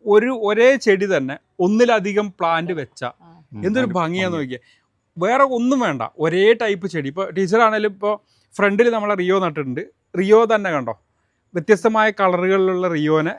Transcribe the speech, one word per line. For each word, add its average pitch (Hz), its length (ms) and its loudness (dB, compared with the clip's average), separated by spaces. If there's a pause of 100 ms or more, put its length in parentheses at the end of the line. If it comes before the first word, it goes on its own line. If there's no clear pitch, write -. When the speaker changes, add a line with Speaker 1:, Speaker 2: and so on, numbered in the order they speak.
Speaker 1:
ഒരു, 226 360 4
ഒരേ 226 340 4
ചെടി 196 420 0
തന്നെ 135 200 -4 (220)
ഒന്നിലധികം 208 800 0
പ്ലാന്റ് 165 340 -2
വെച്ച 139 300 -10
Speaker 2:
ആ. 131 260 -12 (240)
Speaker 3:
ഉം. 107 120 -8
Speaker 1:
എന്തൊരു 226 200 0
Speaker 3:
അതിന്റെ 185 140 -4
Speaker 1:
ഭംഗിയാന്ന് 175 380 -4
Speaker 3:
ഭംഗി. 131 160 -6
Speaker 1:
നോക്കിയേ. 123 80 -14 (560)
വേറെ 233 260 0
ഒന്നും 254 360 -2
വേണ്ട, 156 220 -2 (180)
ഒരേ 185 340 2
ടൈപ്പ് 202 340 -4
ചെടി. 156 200 -6
ഇപ്പൊ 175 220 -6
ടീച്ചറാണേലും 214 640 0
ഇപ്പൊ 202 200 -4 (440)
ഫ്രണ്ടിൽ 202 340 2
നമ്മളെ 208 260 -2
റിയോ 185 240 0
നട്ടിട്ടുണ്ട്, 147 440 -4 (340)
റിയോ 214 280 4
തന്നെ 208 260 0
കണ്ടോ, 123 240 -4 (580)
വ്യത്യസ്തമായ 214 560 2
കളറുകളിലുള്ള 185 800 0
റിയോനെ 156 520 0